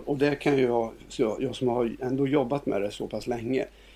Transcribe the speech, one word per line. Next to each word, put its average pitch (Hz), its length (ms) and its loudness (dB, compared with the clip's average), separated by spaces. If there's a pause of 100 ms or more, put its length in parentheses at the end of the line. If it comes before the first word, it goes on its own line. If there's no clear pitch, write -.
och 143 80 0
det 143 180 4
kan 143 220 2
ju 131 60 6
jag, 117 280 2 (160)
så - 140 -4
jag, 110 200 0
jag 123 140 -4
som 127 120 0
har 117 340 2
ändå 131 260 0
jobbat 139 380 0
med 101 160 0
det 101 100 -2
så 107 160 -8
pass 107 200 -8
länge, 120 380 -2 (300)